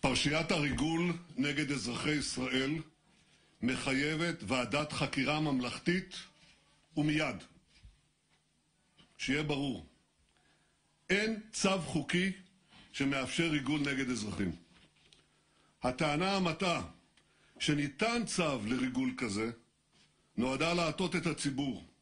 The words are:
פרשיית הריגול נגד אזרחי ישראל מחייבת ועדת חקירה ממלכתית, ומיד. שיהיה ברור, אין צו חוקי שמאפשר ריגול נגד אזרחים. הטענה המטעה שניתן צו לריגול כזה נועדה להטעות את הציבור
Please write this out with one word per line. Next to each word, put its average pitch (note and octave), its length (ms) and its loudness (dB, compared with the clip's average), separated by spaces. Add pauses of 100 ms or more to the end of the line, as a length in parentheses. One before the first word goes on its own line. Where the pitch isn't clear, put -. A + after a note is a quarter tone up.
פרשיית D3 480 2
הריגול D#3+ 600 2 (240)
נגד C#3+ 360 0
אזרחי A#2+ 380 -2
ישראל C3 640 0 (880)
מחייבת C#3+ 760 0 (100)
ועדת B2+ 460 0
חקירה C#3 480 0
ממלכתית, D3 760 0 (800)
ומיד. D3+ 400 2 (1800)
שיהיה C#3 240 -2
ברור, C#3 440 -2 (1200)
אין G#3+ 300 0 (120)
צו G3 260 2
חוקי F3 540 0 (600)
שמאפשר C#3 580 0
ריגול D3 300 2
נגד C3+ 300 0
אזרחים. G#2 420 -2 (1300)
הטענה D#3 540 0
המטעה E3+ 460 0 (760)
שניתן D3+ 680 2
צו C#3 400 0
לריגול B2+ 500 0
כזה A2 340 -2 (840)
נועדה C3 380 2
להטעות F3 420 0
את E3 100 0
הציבור C3+ 580 -2 (180)